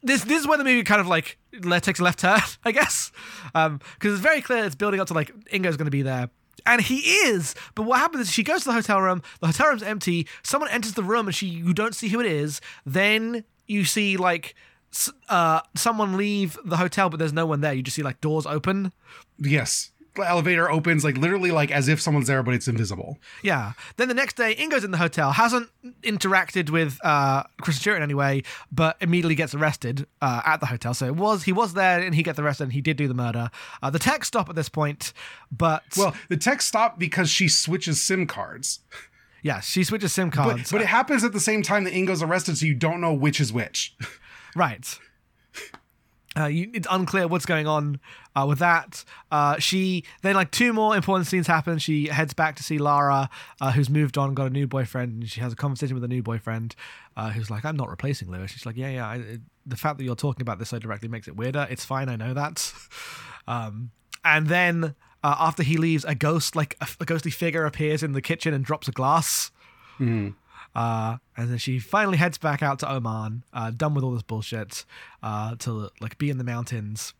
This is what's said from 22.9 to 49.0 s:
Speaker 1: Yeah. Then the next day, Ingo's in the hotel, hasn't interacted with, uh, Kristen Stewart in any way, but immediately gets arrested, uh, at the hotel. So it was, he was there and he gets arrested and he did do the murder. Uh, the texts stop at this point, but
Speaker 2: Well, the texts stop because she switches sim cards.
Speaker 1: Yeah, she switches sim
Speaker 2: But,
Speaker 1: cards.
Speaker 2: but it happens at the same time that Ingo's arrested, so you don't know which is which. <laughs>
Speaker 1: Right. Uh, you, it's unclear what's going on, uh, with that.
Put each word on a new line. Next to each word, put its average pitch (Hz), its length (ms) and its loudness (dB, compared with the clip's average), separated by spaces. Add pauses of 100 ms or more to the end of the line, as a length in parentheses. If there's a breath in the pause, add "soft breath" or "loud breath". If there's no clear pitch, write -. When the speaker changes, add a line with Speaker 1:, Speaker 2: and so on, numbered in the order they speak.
Speaker 1:
Yeah. 127 340 0 (240 loud breath)
Then 254 100 2
the 247 60 0
next 269 200 0
day, 233 180 2
Ingo's 277 300 0
in 202 80 -4
the 180 80 0
hotel, 160 320 2
hasn't 233 380 2 (340)
interacted 190 680 0
with, 156 340 0
uh, 139 400 4 (160)
Kristen 139 220 -2
Stewart 208 160 2
in 156 40 0
any 147 120 -2
way, 139 280 2 (300 loud breath)
but 160 280 4
immediately 170 360 2
gets 151 180 -2
arrested, 143 540 -2 (120)
uh, 123 240 0
at 156 140 4
the 139 80 -2
hotel. 123 260 -2
So 131 140 -2
it 127 80 -2
was, 196 300 2
he 196 80 2
was 190 220 2
there 185 260 4
and 180 160 0
he 160 80 4
gets 160 120 -4
arrested 147 280 -2
and 131 80 -4
he 139 80 -2
did 151 160 0
do 143 100 0
the 127 80 -2
murder. 117 340 -2 (320 loud breath)
Uh, 135 100 -2
the 151 100 -2
texts 277 280 0
stop 190 200 0
at 170 80 -8
this 160 120 -2
point, 147 440 -4 (400 loud breath)
but 156 320 0 (120)
Speaker 2:
Well, 190 200 2 (120 loud breath)
the 180 80 0
texts 277 320 0
stop 226 300 2
because 170 320 0
she - 160 2
switches 160 560 0
sim 185 240 2
cards. - 540 -6 (600 loud breath)
Speaker 1:
Yeah, 127 180 -2
she - 240 0
switches 196 280 -2
sim 185 180 0
Speaker 2:
But, - 60 -6
Speaker 1:
cards. 131 360 0
Speaker 2:
but 208 80 2
it 214 80 0
happens 254 340 2
at 233 100 0
the 208 60 -2
same 214 240 2
time 202 220 0
that 180 100 -2
Ingo's 185 300 0
arrested, 175 340 0
so 160 80 0
you 151 80 4
don't 160 260 0
know 170 140 2
which 143 260 2
is 117 120 0
which. - 480 -4
<laughs> - 60 -12 (500 loud breath)
Speaker 1:
Right. 135 420 -2 (1400 loud breath)
Uh, 151 100 0
you, 170 260 -2
it's 208 180 -6
unclear 185 380 0
what's 165 180 0
going 156 200 0
on, 147 320 0 (380 loud breath)
uh, 139 120 2
with 143 120 2
that. 170 440 2 (260 loud breath)